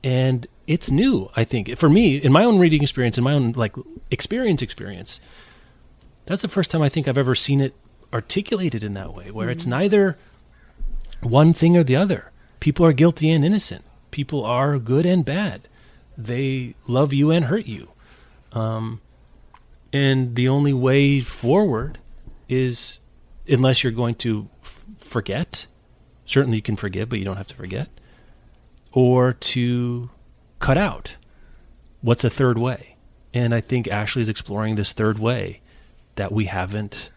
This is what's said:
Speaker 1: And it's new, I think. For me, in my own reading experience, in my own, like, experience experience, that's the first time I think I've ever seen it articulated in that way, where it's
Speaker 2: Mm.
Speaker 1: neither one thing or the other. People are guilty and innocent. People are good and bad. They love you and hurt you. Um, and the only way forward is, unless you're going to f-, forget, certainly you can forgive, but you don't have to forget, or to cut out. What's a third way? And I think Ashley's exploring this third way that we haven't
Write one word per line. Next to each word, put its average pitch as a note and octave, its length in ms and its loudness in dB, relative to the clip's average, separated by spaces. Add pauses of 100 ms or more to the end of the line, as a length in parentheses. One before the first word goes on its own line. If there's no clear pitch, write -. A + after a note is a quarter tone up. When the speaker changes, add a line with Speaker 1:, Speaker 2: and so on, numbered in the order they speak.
Speaker 1:
And B2+ 420 0 (220)
it's D#3+ 240 -2
new, F#3+ 440 2
I A#2 80 0
think. A#2 340 -4
For D#3 120 4
me, F3 280 6
in C#3 140 2
my E3 120 6
own A3+ 160 4
reading D#3 220 4
experience, B2+ 360 -2
in A#2+ 60 0
my C#3 100 2
own, B2 200 0
like, A2+ 220 -4 (360)
experience G#3 500 -2
experience, G2 580 -12 (1040)
that's G3 160 -4
the G3+ 60 -6
first F3+ 240 -2
time D#3+ 100 2
I C#3+ 80 4
think C#3 180 -2
I've C3 100 0
ever B2+ 180 2
seen C#3 240 0
it C3+ 140 0 (400)
articulated E3+ 720 -4
in G#2 100 -6
that F#2+ 200 -10
way, F#2+ 180 -16
where A2 180 -6
it's E3 160 -6
Speaker 2:
Mm. B2 40 -4
Speaker 1:
neither F#3+ 480 2 (1040)
one D3 320 6
thing E3+ 220 4
or E3+ 80 6
the B2+ 120 2
other. - 360 -2 (300)
People D3+ 240 2
are D#3+ 80 8
guilty D#3 380 4
and D#3 120 4
innocent. F3+ 400 -2 (280)
People C#3 340 -6
are C3+ 340 0
good B2+ 260 0
and F3+ 200 2
bad. E3+ 420 -6 (500)
They B2 580 -6 (120)
love C3+ 240 0
you C#3+ 200 2
and E3 140 2
hurt F#3 200 -2
you. D#2+ 240 -14 (640)
Um, A2 480 -6 (880)
and C3+ 440 2
the B2+ 120 2
only C#3+ 260 2
way C#3 460 4
forward C#3 800 0 (500)
is, B2+ 520 -4 (480)
unless C3 360 2
you're B2 80 0
going A#2 240 -2
to G#2+ 320 -4 (160)
f-, - 160 -20 (200)
forget, - 680 -6 (600)
certainly B2 320 0
you G#2+ 40 -4
can G#2+ 140 -4
forgive, G2+ 340 -6
but A2+ 100 -4
you F#2+ 60 -6
don't G2 120 -6
have G2 100 -12
to - 80 -20
forget, F#2 340 -8 (1000)
or B2+ 420 4
to A#2+ 760 -4 (500)
cut C3+ 180 2
out. - 380 -4 (840)
What's A#2 220 2
a A#2+ 60 2
third B2 280 2
way? B2 380 -6 (380)
And A#2+ 200 0
I A#2 80 0
think A#2+ 260 -2
Ashley's G#2+ 420 -2
exploring G#2+ 460 -4
this G#2 160 -2
third G#2+ 280 0
way A2+ 420 -4 (540)
that G2 160 -6
we G#2+ 140 0
haven't G2+ 720 -8